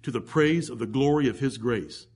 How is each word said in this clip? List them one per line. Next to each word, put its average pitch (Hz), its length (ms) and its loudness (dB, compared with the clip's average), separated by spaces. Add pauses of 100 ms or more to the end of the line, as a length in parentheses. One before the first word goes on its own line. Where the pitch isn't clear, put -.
To 147 60 -4
the 117 120 -4
praise 156 480 2
of 120 80 -10
the 117 80 -4
glory 139 420 2
of 107 120 -4
his 123 180 -2
grace. 110 580 -4